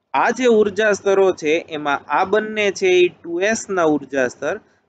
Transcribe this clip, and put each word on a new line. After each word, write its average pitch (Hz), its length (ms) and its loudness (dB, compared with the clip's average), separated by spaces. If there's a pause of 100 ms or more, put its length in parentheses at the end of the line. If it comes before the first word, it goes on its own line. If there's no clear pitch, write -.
(140)
આ 156 160 2
જે 247 160 -2
ઉર્જા 214 460 2
સ્તરો 196 400 2
છે 156 380 -2
એમાં 147 420 -6
આ 160 140 0
બંને 214 460 -2
છે 190 160 -2
ઈ 180 220 4
ટુ 170 320 -8
એસ 220 280 -2
ના 185 140 0
ઉર્જા 139 440 0
સ્તર 156 320 -6 (300)